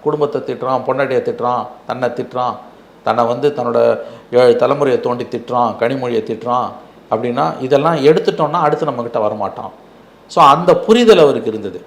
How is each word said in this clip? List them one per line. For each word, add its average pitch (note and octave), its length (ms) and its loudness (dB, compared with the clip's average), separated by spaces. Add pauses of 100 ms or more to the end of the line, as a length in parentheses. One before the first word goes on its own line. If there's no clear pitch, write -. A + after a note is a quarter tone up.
குடும்பத்தை D3+ 380 0
திட்டுறான், B2+ 460 -4
பொண்டாட்டியை C3+ 340 0
திட்டுறான், A#2+ 440 -2 (220)
தன்னை B2 220 -4
திட்டுறான், B2 460 -6 (480)
தன்னை A#2 220 0
வந்து B2+ 320 0
தன்னோட A#2+ 220 0 (520)
ஏழு A#2+ 240 6
தலைமுறையை C3 440 0
தோண்டி B2 240 -4
திட்டுறான், A#2+ 560 -4
கனிமொழியை A#2+ 440 -2
திட்டுறான் A#2 460 -4 (420)
அப்படின்னா, A#2+ 340 -2 (160)
இதெல்லாம் C#3+ 440 0
எடுத்துட்டோம்னா E3+ 640 2
அடுத்து D3+ 180 -2
நம்மகிட்ட A#2+ 400 -4
வரமாட்டான். G#2 460 -6 (560)
So, E3+ 160 2
அந்த D#3+ 320 6
புரிதல் A3 500 6
அவருக்கு B2 240 0
இருந்தது. G2 380 -10